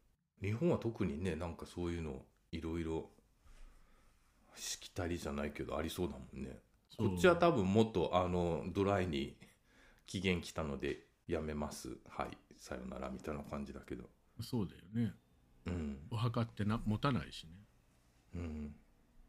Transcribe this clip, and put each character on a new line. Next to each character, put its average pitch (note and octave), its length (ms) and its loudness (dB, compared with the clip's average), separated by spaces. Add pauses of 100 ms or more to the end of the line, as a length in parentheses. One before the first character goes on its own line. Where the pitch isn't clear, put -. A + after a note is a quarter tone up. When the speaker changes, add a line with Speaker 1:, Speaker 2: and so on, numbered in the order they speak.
(400)
Speaker 1:
日 G2 120 0
本 C#3+ 180 2
は B2 80 4
特 A#2 280 0
に D#2 160 -2
ね、 F2+ 140 0
な E2+ 100 -4
ん D#2 100 -6
か - 80 -12
そ F2 220 -4
う E2+ 60 0
い E2+ 60 -2
う E2 40 -2
の C#2+ 240 -6 (240)
い E2 100 -6
ろ E2 180 -2
い E2+ 60 0
ろ D#2+ 260 -2 (1500)
し - 220 -6
き - 120 -16
た F2+ 160 -2
り E2+ 120 0
じ - 80 -6
ゃ D2 60 -2
な C#2+ 140 0
い D2 60 -4
け D2+ 100 -4
ど、 C2+ 160 -2
あ D#2+ 40 0
り E2 60 -2
そ F2+ 160 -2
う D#2 60 0
だ C2+ 80 -10
も B1+ 80 -14 (120)
ん C2+ 60 -6
ね。 C2 160 -10 (300)
Speaker 2:
そ - 140 0
う。 A2+ 60 4
Speaker 1:
こ F#2 60 2
っ - 20 0
ち F3+ 100 8
は E3+ 80 10
多 E3+ 160 8
分 A2+ 120 4
も G2+ 200 8
っ A2 80 0
と、 E2 220 4
あ F2+ 140 6
の、 E2+ 440 2
ド G2 120 4
ラ G2 180 6
イ F#2 40 0
に C#2+ 300 -2 (720)
期 G2+ 140 -4
限 F2+ 220 4
来 - 100 -10
た D#2+ 120 -4
の C#2+ 120 -4
で C#2 300 -4 (220)
や D#2+ 120 0
め D2+ 140 -4
ま D2 180 -4
す。 - 240 -10 (120)
は - 180 -6
い。 A#1 100 -10 (220)
さ - 160 -10
よ B1+ 100 -8
な B1+ 140 -8
ら C2 120 -6
み B1+ 100 -8
た - 120 -6
い - 20 -6
な C#2+ 80 -6
感 C#2+ 220 -6
じ C2+ 80 -10
だ C2+ 80 -12
け - 140 -10
ど。 B1 160 -12 (300)
Speaker 2:
そ A2+ 240 -2
う E2 40 -4
だ - 80 -16
よ A2 300 -2
ね。 F2+ 80 -4 (520)
Speaker 1:
う F2 40 -2
ん。 D2+ 280 -2 (120)
Speaker 2:
お A2+ 60 -4
墓 A#2 260 0
っ A2+ 40 -2
て - 180 -6
な-、 G#2 200 0
持 G#2+ 140 2
た C#3+ 140 2
な F2 120 0
い - 80 -12
し - 140 -12
ね。 E2 60 -18 (840)
Speaker 1:
う E2+ 40 -6
ん。 D2+ 360 -6 (540)